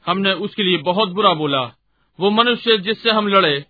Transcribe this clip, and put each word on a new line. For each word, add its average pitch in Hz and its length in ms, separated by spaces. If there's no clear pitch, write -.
हमने 190 260
उसके 202 320
लिए 185 140
बहुत 180 320
बुरा 190 240
बोला, 139 380
वो 185 100
मनुष्य 233 480
जिससे 208 340
हम 214 160
लड़े 165 420